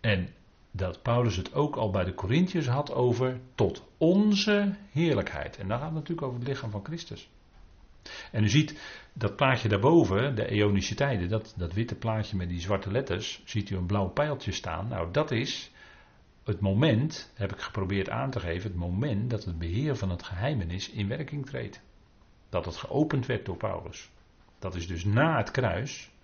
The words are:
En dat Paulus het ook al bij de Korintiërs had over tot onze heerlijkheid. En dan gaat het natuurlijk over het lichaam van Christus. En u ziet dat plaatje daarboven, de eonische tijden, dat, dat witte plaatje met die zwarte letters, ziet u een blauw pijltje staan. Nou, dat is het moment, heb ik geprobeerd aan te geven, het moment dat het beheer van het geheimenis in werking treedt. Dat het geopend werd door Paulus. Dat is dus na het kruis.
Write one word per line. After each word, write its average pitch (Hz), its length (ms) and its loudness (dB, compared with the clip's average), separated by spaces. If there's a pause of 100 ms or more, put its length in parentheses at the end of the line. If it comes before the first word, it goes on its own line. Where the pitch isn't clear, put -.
En 95 280 2 (420)
dat 92 320 -6
Paulus 117 340 2
het - 180 -6
ook 147 220 0
al 110 140 0
bij 92 140 2
de - 100 -2
Korintiërs 151 520 2
had 131 260 0
over 127 480 2 (140)
tot - 340 0 (100)
onze 202 760 4 (160)
heerlijkheid. 113 680 0
En 95 100 -6
dan 117 100 0
gaat 147 80 -4
het 160 80 -6
natuurlijk 156 320 -4
over 123 120 -4
het 123 100 -4
lichaam 127 220 -4
van 104 140 -6
Christus. - 460 -10 (1000)
En 107 120 4
u 104 40 6
ziet 151 320 4 (320)
dat 110 240 -4
plaatje 131 320 4
daarboven, 117 680 6
de 107 140 -2
eonische 101 460 4
tijden, 110 340 0
dat, 107 280 -2
dat 87 160 -4
witte 110 220 -2
plaatje 110 420 -2
met 90 120 -2
die 87 120 -2
zwarte 98 300 0
letters, - 540 -2
ziet - 260 -4
u 98 60 -2
een 90 100 -2
blauw 98 220 2
pijltje 143 440 -2
staan. 90 360 -4
Nou, 90 240 -4
dat 151 180 0
is - 420 -4 (720)
het 98 160 -2
moment, 117 720 2
heb 101 180 -4
ik - 80 -10
geprobeerd 95 500 -2
aan 131 200 -2
te 120 100 -4
geven, 90 300 -4
het 87 80 -6
moment 104 520 -2
dat 110 140 -4
het 85 140 -4
beheer 110 380 0
van 101 140 -2
het 87 120 -4
geheimenis 95 680 -4
in 101 180 -2
werking 143 380 -6
treedt. 120 360 -10 (680)
Dat 90 160 -2
het 87 120 -6
geopend - 500 0
werd 120 180 -2
door 90 120 -6
Paulus. - 540 -6 (480)
Dat 90 160 -8
is 87 120 -4
dus 87 180 -6
na 135 320 4
het 110 140 0
kruis. 113 600 -2 (140)